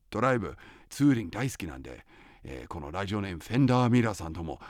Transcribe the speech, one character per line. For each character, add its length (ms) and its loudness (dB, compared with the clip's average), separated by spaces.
ド 100 -4
ラ 140 4
イ 60 2
ブ、 180 -6
ツ 140 -2
ー 100 8
リ 100 0
ン 20 -6
グ 60 -8
大 200 -4
好 60 -14
き 100 -8
な 100 -10
ん 60 -14
で、 220 -14
え 220 -12
ー、 20 -20
こ 120 -10
の 120 -10
ラ 140 -4
ジ 80 -4
オ 80 -2
ネ 80 -6
ー 40 -6
ム、 60 -8
フ 140 -10
ェ 60 4
ン 80 8
ダ 180 6
ー 40 4
ミ 120 6
ラ 140 0
ー 20 -12
さ 120 -8
ん 40 -8
と 80 -8
も 180 -8